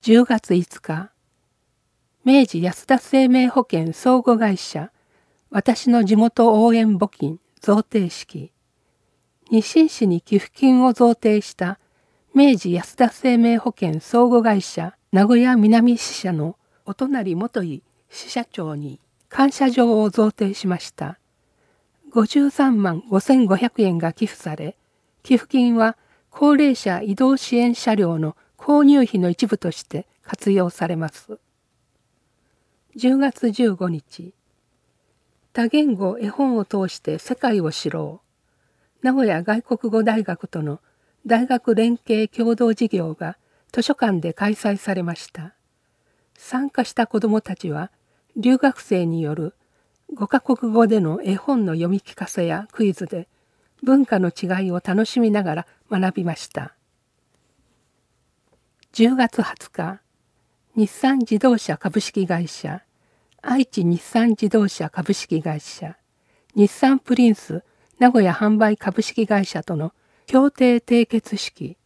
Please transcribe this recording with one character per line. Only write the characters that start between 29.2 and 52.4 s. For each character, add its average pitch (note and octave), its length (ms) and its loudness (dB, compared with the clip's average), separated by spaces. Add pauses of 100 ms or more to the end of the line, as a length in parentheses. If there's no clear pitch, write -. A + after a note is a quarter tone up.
一 F3 160 -2
部 G3+ 100 -2
と F3 140 -4
し - 120 -14
て - 240 -10 (160)
活 - 280 -6
用 F#3 180 2
さ E3+ 180 -6
れ E3+ 100 -4
ま D#3+ 120 -6
す。 - 300 -18 (1600)
十 B3+ 220 0
月 C4+ 340 0
十 G#3+ 240 0
五 F3+ 140 -6
日、 E3+ 460 -12 (1200)
多 A#3 80 0
言 D4 280 2
語 G3 260 -4
絵 G#3 80 -6
本 B3+ 280 -2
を G#3 80 -2
通 G3 220 -4
し - 140 -10
て D#3 180 -6
世 - 160 -6
界 A3+ 260 -2
を D#3 120 -2
知 - 180 -8
ろ D#3 300 -10 (840)
う。 - 20 -20
名 B3+ 80 2
古 C4 140 2
屋 E3+ 160 0
外 G#3+ 180 -2
国 A#3 300 -6
語 A3 140 0
大 A3 180 0
学 F3+ 240 -8
と E3 160 -8
の D3 160 -6 (480)
大 A#3 220 2
学 A#3+ 260 0
連 A#3 220 0
携 A3 320 -2
共 A#3 260 -2
同 A3+ 200 0
事 A3+ 120 -2
業 E3 280 -4
が E3 220 -10 (360)
図 A#3+ 100 -2
書 - 140 -2
館 G3 240 -2
で E3 120 -6
開 G3+ 200 -4
催 G#3 240 -4
さ G3 180 -6
れ F3+ 80 -6
ま E3+ 140 -6
し - 160 -20
た。 E3 220 -18 (840)
参 C4+ 340 -6
加 B3 140 -4
し - 80 -14
た A3+ 160 -2
子 G#3+ 100 -4
ど A3 100 -2
も G#3+ 120 0
た F#3+ 160 -12
ち F3 140 -10
は、 D3+ 200 -8 (460)
留 B3 200 2
学 C4 240 0
生 F3+ 240 -2
に E3 160 -4
よ D3+ 140 -4
る E3 200 -8 (600)
五 G#3 140 -8
カ B3 120 0
国 A#3 320 -4
語 A3+ 140 4
で A3 140 2
の E3 240 -4
絵 G3 100 -2
本 A3+ 320 -2
の E3+ 60 -4
読 E3 160 -4
み F#3+ 120 -2
聞 - 140 -20
か - 140 -12
せ F3 180 -4